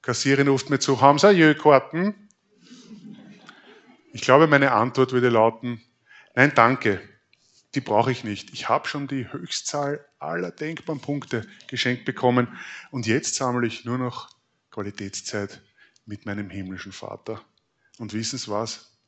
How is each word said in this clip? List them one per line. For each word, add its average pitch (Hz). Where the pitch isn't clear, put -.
Kassierin 139
ruft 131
mir 139
zu, 131
„Haben 143
Sie 190
eine 202
Jö-Karten?“ 156
Ich -
glaube, 147
meine 139
Antwort 123
würde 123
lauten, 113
„Nein, 139
danke, 113
die 135
brauche 113
ich 120
nicht. 104
Ich -
habe 123
schon 143
die 135
Höchstzahl 147
aller 170
denkbaren 151
Punkte 131
geschenkt 123
bekommen 123
und 117
jetzt 131
sammle 123
ich -
nur 123
noch 127
Qualitätszeit 101
mit 104
meinem 101
himmlischen 95
Vater.“ -
Und 107
wissen 113
Sie 117
was? 110